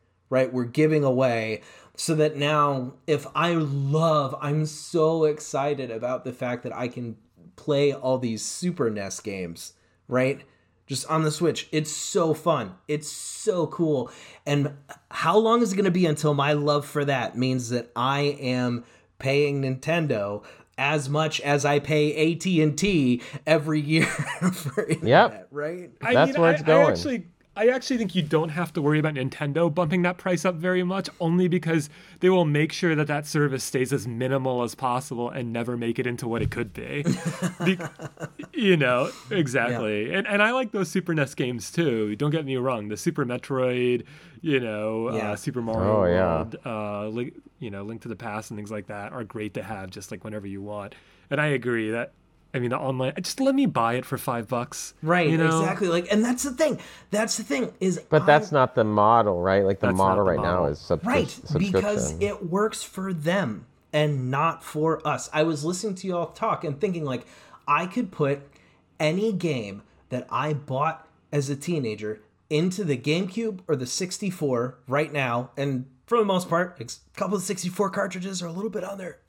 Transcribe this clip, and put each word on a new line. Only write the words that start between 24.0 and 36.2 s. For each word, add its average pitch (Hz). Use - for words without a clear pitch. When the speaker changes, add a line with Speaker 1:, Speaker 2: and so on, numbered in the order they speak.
Speaker 1:
<laughs> -
for 165
internet, 156
Speaker 2:
Yep. 190
Speaker 1:
right? 165
Speaker 3:
I 233
Speaker 2:
That's 262
Speaker 3:
mean, 180
Speaker 2:
where 165
Speaker 3:
I, 165
Speaker 2:
it's 151
Speaker 3:
I -
Speaker 2:
going. -
Speaker 3:
actually, 233
I 214
actually 254
think 208
you 185
don't 156
have 170
to 175
worry 151
about 156
Nintendo 143
bumping 175
that 180
price 180
up 185
very 180
much, 185
only 175
because 165
they 180
will 185
make 151
sure 170
that 151
that 147
service 147
stays 127
as 110
minimal 127
as 117
possible 123
and 120
never 117
make 117
it 127
into 120